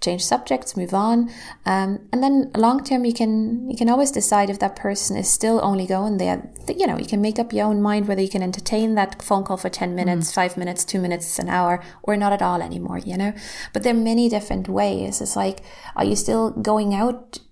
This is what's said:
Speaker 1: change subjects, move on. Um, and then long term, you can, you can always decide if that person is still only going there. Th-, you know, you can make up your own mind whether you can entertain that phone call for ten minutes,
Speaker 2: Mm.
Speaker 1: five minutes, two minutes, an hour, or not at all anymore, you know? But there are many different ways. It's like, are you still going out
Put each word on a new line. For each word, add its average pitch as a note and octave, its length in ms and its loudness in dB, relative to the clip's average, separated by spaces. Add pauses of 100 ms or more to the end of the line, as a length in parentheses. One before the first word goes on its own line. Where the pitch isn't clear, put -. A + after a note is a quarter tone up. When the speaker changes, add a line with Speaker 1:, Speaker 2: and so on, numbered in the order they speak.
Speaker 1:
change F3+ 240 -2
subjects, - 520 -2
move F3+ 160 -4
on. A#3 380 2 (340)
Um, F#3+ 360 0 (120)
and B3+ 120 2
then C4+ 320 4
long A#3+ 260 4
term, B3 220 0
you A#3 80 2
can, A3+ 580 0
you A3+ 60 -4
can A#3 120 4
always C4+ 220 4
decide G3+ 400 2
if G3+ 80 -6
that G3 160 -2
person G3+ 420 -4
is G3+ 140 0
still A3 320 4
only F#3+ 240 0
going G3 320 0
there. F3+ 320 -2 (160)
Th-, - 100 -2
you F#4 120 2
know, - 100 0
you - 80 -4
can G3+ 160 0
make G#3+ 160 2
up A#3 140 -2
your G#3 140 2
own G#3 140 2
mind G#3 280 2
whether F#3+ 120 0
you F#3+ 80 2
can F#3+ 140 -2
entertain A3 540 0
that - 260 0
phone G3 220 0
call F#3 120 -4
for F#3 120 -6
ten F3+ 260 -4
minutes, F3+ 380 0
Speaker 2:
Mm. - 20 -8
Speaker 1:
five F3+ 220 0
minutes, F3+ 280 -4
two - 160 -2
minutes, F3 380 -2
an F3 100 -4
hour, F3 320 2 (220)
or G#3 140 0
not G3+ 160 2
at G3+ 100 2
all F3+ 200 2
anymore, F3 360 -8
you F3+ 180 -6
know? G3+ 160 0 (400)
But G3+ 120 -2
there A#3+ 100 4
are - 20 2 (160)
many A#3 160 4
different G3+ 400 -2
ways. G3 520 0
It's - 160 -6
like, G3 260 -2 (320)
are G3+ 100 0
you G3+ 120 2
still A3+ 340 0
going G#3+ 460 0
out A#3+ 420 -2 (140)